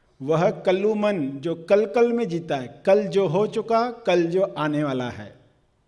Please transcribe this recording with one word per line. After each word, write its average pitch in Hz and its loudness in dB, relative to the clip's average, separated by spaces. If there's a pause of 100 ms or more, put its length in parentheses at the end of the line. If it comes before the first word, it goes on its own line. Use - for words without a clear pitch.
(220)
वह 160 2
कल्लू 196 0
मन 202 0
जो 139 -6
कल 202 2
कल 233 0
में 233 -2
जीता 165 -4
है, 127 -12
कल 202 6
जो 185 0
हो 185 0
चुका, 226 -2
कल 180 2
जो 180 0
आने 151 -2
वाला 131 -4
है, 101 -16 (500)